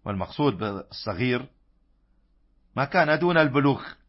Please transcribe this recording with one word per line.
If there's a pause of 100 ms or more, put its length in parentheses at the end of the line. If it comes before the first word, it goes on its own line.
والمقصود
بالصغير (1300)
ما
كان
دون
البلوغ (260)